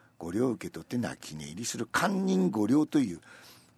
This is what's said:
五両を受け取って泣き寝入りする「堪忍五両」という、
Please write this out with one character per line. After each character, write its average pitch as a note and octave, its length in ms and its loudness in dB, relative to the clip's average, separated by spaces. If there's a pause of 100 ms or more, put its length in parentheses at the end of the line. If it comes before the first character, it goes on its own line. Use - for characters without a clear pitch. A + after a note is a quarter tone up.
(180)
五 E2 140 -8
両 A#2+ 160 2
を - 40 0
受 F#2 160 -8
け - 40 -20
取 E2 120 -12
っ - 20 -20
て B2+ 100 -6
泣 G2+ 200 -4
き - 200 -14
寝 D2+ 80 -10
入 D2+ 120 -10
り A#2 100 -8
す - 100 -6
る A#2 160 -4
「堪 E3+ 160 2
忍 F#3+ 420 2
五 G#2 160 2
両」 D3 200 6
と D3+ 120 2
い G#2 160 2
う、 D#2+ 60 -12 (580)